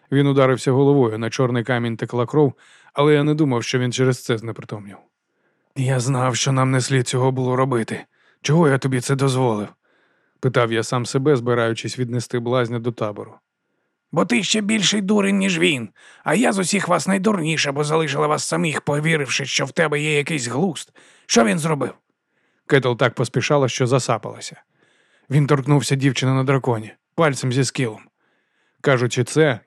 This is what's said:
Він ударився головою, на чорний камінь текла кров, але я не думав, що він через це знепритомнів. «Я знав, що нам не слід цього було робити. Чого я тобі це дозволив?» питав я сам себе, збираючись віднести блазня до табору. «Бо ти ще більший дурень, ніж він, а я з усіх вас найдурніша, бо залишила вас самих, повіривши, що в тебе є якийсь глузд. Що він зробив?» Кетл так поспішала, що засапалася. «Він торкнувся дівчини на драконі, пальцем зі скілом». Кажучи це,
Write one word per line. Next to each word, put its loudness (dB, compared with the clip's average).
Він 4
ударився 2
головою, 4
на -4
чорний 0
камінь -2
текла -2
кров, 2
але 2
я 2
не 0
думав, 0
що -2
він -2
через 0
це -2
знепритомнів. -12
«Я 0
знав, 0
що 0
нам 2
не 2
слід 0
цього 0
було -2
робити. -2
Чого 4
я 4
тобі -2
це -2
дозволив?» 0
питав 0
я 0
сам -4
себе, 2
збираючись -2
віднести -4
блазня -2
до -4
табору. -8
«Бо 2
ти 0
ще 0
більший 0
дурень, 2
ніж 0
він, 0
а 0
я 2
з -4
усіх -2
вас 0
найдурніша, 0
бо -2
залишила -2
вас -2
самих, -2
повіривши, -2
що -4
в -8
тебе 0
є 0
якийсь -2
глузд. -4
Що 4
він 0
зробив?» -2
Кетл 2
так 0
поспішала, 0
що -2
засапалася. -4
«Він 2
торкнувся 2
дівчини 0
на 0
драконі, -2
пальцем 0
зі 0
скілом». -6
Кажучи 0
це, 0